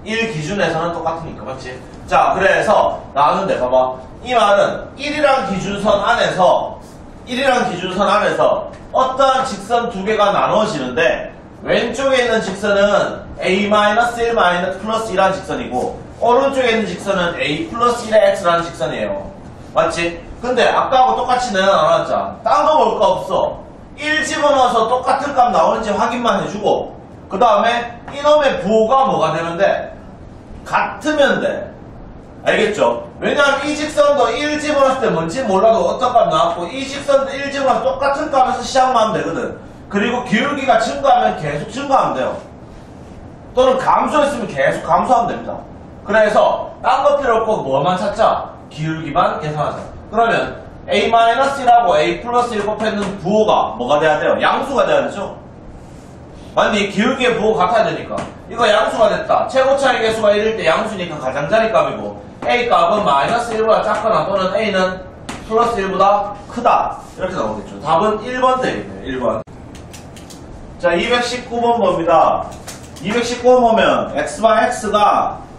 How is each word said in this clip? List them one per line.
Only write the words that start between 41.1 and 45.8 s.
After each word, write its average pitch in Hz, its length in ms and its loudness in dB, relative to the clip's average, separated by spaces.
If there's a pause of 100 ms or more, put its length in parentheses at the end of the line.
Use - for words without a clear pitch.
계속 151 300 -6
증가하면 269 440 0
돼요. - 220 -4 (1160)
또는 254 240 4
감소했으면 - 680 0
계속 - 380 -2
감소하면 226 440 2
됩니다. - 260 -8 (500)